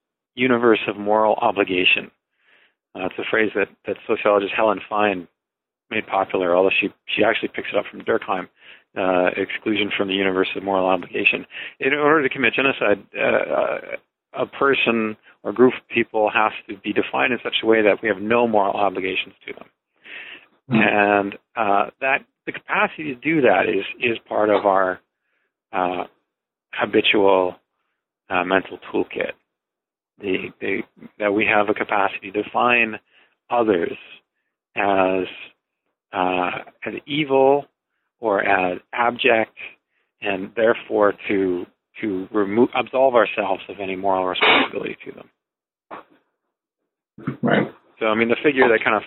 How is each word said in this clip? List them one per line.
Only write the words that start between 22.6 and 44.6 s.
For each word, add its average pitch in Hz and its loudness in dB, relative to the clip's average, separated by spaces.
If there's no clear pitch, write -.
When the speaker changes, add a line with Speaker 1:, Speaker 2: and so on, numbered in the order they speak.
Speaker 1:
to 139 -8
do 151 0
that 98 4
is, 98 -2
is 117 -2
part 107 0
of 101 2
our, 95 2
uh, 90 -2
habitual, 98 2
uh, 90 -2
mental 92 -2
toolkit. - -4
The, 95 -4
the, 101 -6
that 104 0
we 107 2
have 104 2
a 107 2
capacity 101 -2
to 104 -2
define 117 0
others 110 0
as, 95 0
uh, 90 0
as 110 -8
evil 139 2
or 107 0
as 92 0
abject, 120 0
and 101 -6
therefore 110 2
to, 95 0
to 95 -4
remo-, 104 2
absolve 127 2
ourselves 98 2
of 92 -14
any 95 -6
moral 92 0
responsibility - 0